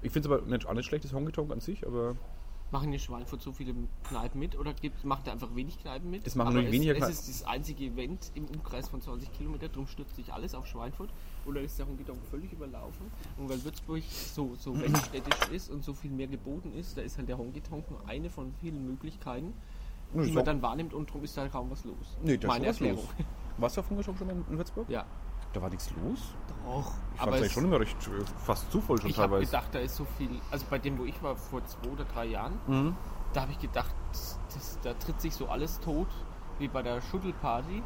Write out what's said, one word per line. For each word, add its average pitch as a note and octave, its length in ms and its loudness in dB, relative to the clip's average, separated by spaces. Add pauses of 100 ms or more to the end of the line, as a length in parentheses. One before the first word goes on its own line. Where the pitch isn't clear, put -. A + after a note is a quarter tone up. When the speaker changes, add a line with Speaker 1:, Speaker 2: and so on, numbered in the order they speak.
Speaker 1:
Ich C3+ 100 0
find's D3 160 4
aber C#3 140 6
nicht, A#2+ 240 0
auch - 80 0
nicht B2 120 0
schlecht, D3+ 180 0
das C#3 80 -4
Honky C#3+ 200 0
Tonk D3+ 200 0
an A#2+ 80 -2
sich, - 260 -4
aber A#2+ 300 0 (540)
Speaker 2:
Machen C#3+ 220 2
in C#3+ 60 2
Schweinfurt B2+ 420 -4
so C#3 120 -6
viele B2+ 200 -4 (360)
Kneipen B2 320 0
mit C#3+ 180 0
oder D3 140 0
gibt, - 320 -4
macht C3+ 240 0
da B2 40 -2
einfach A#2 220 -4
wenig C3 240 -2
Kneipen D3+ 320 -6
mit? F#3+ 160 -4
Speaker 1:
Es B2 80 -2
machen A#2+ 200 6
Speaker 2:
Aber B2 80 8
Speaker 1:
nur A2+ 100 4
weniger D3 240 8
Speaker 2:
es, - 80 4
Speaker 1:
Kne- - 60 6
Speaker 2:
es - 180 -4
ist - 140 -6
das - 60 -6
einzige C#3 360 -2
Event B2+ 500 -4
im D3 120 -4
Umkreis C#3 420 -4
von C3+ 120 -4
zwanzig C#3+ 320 -4
Kilometer, D3 360 -2
drum C3+ 180 -4
stürzt - 300 -6
sich - 160 -8
alles F3 240 -4
auf C3 100 -6
Schweinfurt. B2+ 440 -4 (360)
Oder C#3 140 -2
ist C#3 180 -2
der C#3 80 0
Honky C3+ 180 -4
Tonk C3 140 -6 (120)
völlig D#3+ 220 -4
überlaufen? D3 540 -8 (300)
Und C#3 120 -4
weil C3 140 0
Würzburg D#3+ 460 -4
so, - 500 -4
so C3 200 -2
Speaker 1:
<clears throat> - 20 2
Speaker 2:
weltstädtisch C3+ 720 2
ist F3+ 180 -4
und C#3+ 140 -4
so C#3+ 100 -4
viel C#3+ 160 -6
mehr C3 160 -2
geboten C#3+ 460 -6
ist, D#3+ 240 -6
da C3+ 60 -4
ist - 140 -6
halt B2 120 -4
der B2 100 -2
Honky C3 220 -6
Tonk D#3 300 -6
nur D3 180 -8
eine D3 200 -4
von C3+ 320 -6
vielen D#3 260 -4
Möglichkeiten, C3 680 -4 (600)
Speaker 1:
Nö, D#3+ 100 6
Speaker 2:
die C#3+ 80 6
Speaker 1:
ist D#3+ 40 2
Speaker 2:
man D#3+ 80 8
Speaker 1:
auch - 40 8
Speaker 2:
dann D3 160 4
wahrnimmt C3+ 320 0
und D3 180 -4
drum C#3+ 100 -4
ist D3 140 -4
da C#3 120 0
kaum B2+ 220 -2
was B2+ 140 -6
los. - 400 -6
Speaker 1:
Nee, D3 140 6
da - 100 2
ist B2 100 8
Speaker 2:
Meine C#3 60 2
Speaker 1:
schon G#3 80 4
was G#3+ 80 0
Speaker 2:
Erklärung. G#2+ 240 2 (140)
Speaker 1:
los. - 80 0 (320)
Warst A#2+ 180 4
du G3+ 60 2
auf - 80 0
Honky G3+ 140 2
Tonk F#3 140 -2
schon F#3 80 -2
mal F#3 100 0
in, E3+ 140 0
in D#3 80 0
Würzburg? G#3+ 300 -2
Speaker 2:
Ja. A#2 160 0 (500)
Speaker 1:
Da F#2+ 80 2
war F#2 80 2
nichts F2 200 -2 (120)
los? A#3 320 0 (320)
Speaker 2:
Doch, C3 260 -2 (220)
Speaker 1:
Ich - 60 -2
Speaker 2:
aber G#2+ 100 4
Speaker 1:
fand's C3 60 6
eigentlich A2+ 100 6
Speaker 2:
es G2 60 4
Speaker 1:
schon C3+ 120 4
immer F3 160 8
recht, - 160 4 (120)
äh, G2+ 160 0 (200)
fast - 260 2
zu A3 100 6
voll C3 200 6
schon G#2 100 2
Speaker 2:
ich - 80 2
hab G#2 120 10
Speaker 1:
teilweise. G2 160 6
Speaker 2:
gedacht, - 280 2
da - 40 2
ist B2+ 180 0
so D3 80 -2 (140)
viel, C3+ 100 0 (220)
also C#3 180 -2
bei C#3 100 2
dem, C3+ 200 2
wo B2 60 0
ich - 180 -2
war C#3 140 2
vor - 280 -2
zwei - 240 -4
oder C#3 160 -2
drei A#2 220 0
Jahren, A2+ 400 0
Speaker 1:
Mhm. C3+ 300 6 (360)
Speaker 2:
da C3+ 100 4
hab C3 80 0
ich C#3 80 -2
gedacht, B2 360 0 (180)
das, - 720 -4
da A#2+ 120 -2
tritt - 260 0
sich D#3+ 140 0
so C3+ 140 -2
alles D#3 320 0
tot, E3 280 2 (500)
wie C#3 100 0
bei C3 140 0
der A#2+ 200 0
Schüttelparty. E3+ 840 0